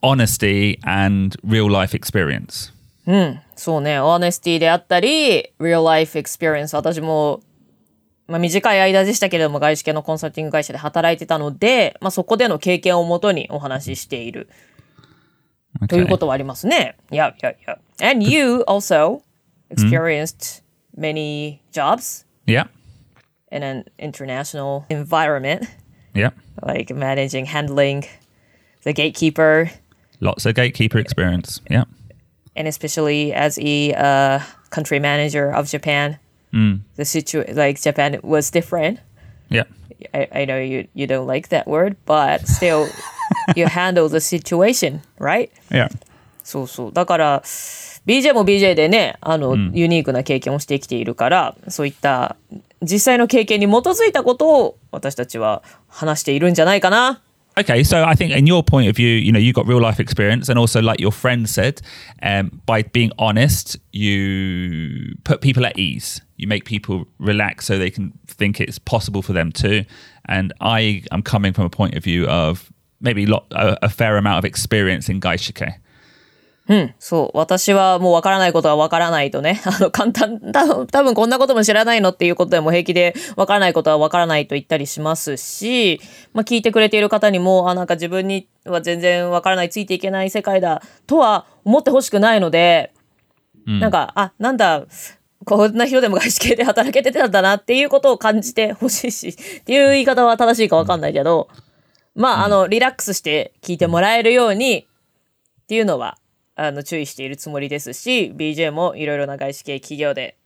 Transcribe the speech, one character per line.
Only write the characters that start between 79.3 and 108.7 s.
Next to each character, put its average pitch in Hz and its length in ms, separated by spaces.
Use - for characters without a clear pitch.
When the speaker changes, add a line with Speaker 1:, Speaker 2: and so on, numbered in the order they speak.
Speaker 2:
と 139 100
ね。 180 200
<laughs> - 40
あ 196 140
の、 190 100
簡 226 220
単、 220 280
た-、 285 160
多 277 180
分 247 120
こ 214 100
ん 233 60
な 262 80
こ 262 80
と 254 80
も 220 80
知 208 100
ら 214 100
な 233 120
い 220 60
の 190 100
っ 185 40
て 175 120
い - 20
う 175 60
こ 175 100
と - 60
で 175 80
も 156 120
平 175 120
気 175 100
で、 175 220
わ 190 120
か 202 60
ら 202 80
な 190 80
い 165 40
こ 160 80
と 151 80
は 151 80
わ 151 120
か 180 100
ら 170 80
な 160 100
い 147 100
と - 60
言 143 80
っ - 60
た 160 100
り 143 80
し 151 160
ま 156 140
す 143 220
し、 214 600
ま 220 100
あ、 - 20
聞 233 140
い 226 40
て 220 100
く 226 80
れ 214 100
て 214 100
い - 20
る 208 80
方 208 220
に 190 80
も、 180 320
あ、 - 20
な 180 120
ん - 20
か 175 80
自 170 120
分 185 200
に 196 200
は 175 160
全 170 180
然 175 320
わ 175 100
か 190 80
ら 190 60
な 180 80
い、 175 80
つ - 80
い 202 80
て 190 80
い 180 40
け 196 120
な 190 120
い 190 60
世 196 140
界 190 180
だ 165 220
と 294 100
は 220 300
思 240 140
っ - 20
て - 80
ほ 269 120
し - 100
く 208 80
な 220 160
い 214 40
の 170 120
で、 165 420
Speaker 1:
う 113 60
ん。 104 80
Speaker 2:
な 220 80
ん 208 40
か、 160 220
あ、 196 240
な 233 160
ん 254 40
だ、 170 260
こ 208 240
ん 214 60
な 240 120
人 254 140
で 240 60
も 202 100
外 - 120
資 - 100
系 - 160
で 233 100
働 262 280
け 262 80
て 247 100
た 254 160
ん 202 40
だ 190 100
な 196 140
っ 202 100
て 240 140
い 277 40
う 285 60
こ 277 100
と 269 120
を 220 80
感 220 220
じ 220 120
て 214 200
ほ 233 160
し - 180
い 247 40
し、 - 180
っ - 340
て 226 100
い 277 140
う - 20
言 277 120
い 240 40
方 254 180
は 233 140
正 233 240
し 220 60
い - 20
か 185 60
わ 160 100
か 175 120
ん 160 40
な 147 60
い 156 60
け 147 100
ど、 165 240
ま 254 200
あ、 - 20
Speaker 1:
う - 60
ん。 - 20
Speaker 2:
あ 202 40
の、 185 80
リ 214 120
ラ 254 100
ッ - 20
ク - 120
ス 196 120
し - 60
て 151 320
聞 175 100
い 170 60
て 175 80
も 170 140
ら 208 160
え 233 40
る 226 120
よ 247 160
う 202 40
に 226 320
っ - 20
て - 80
い 226 60
う 220 60
の 170 120
は、 120 220
あ 151 120
の、 143 100
注 160 160
意 147 60
し 139 100
て 135 80
い 135 60
る 139 80
つ - 100
も 147 140
り 139 80
で 147 100
す 127 140
し、 214 420
ビ 156 160
ー - 20
ジ 156 100
ェ 165 40
ー 151 60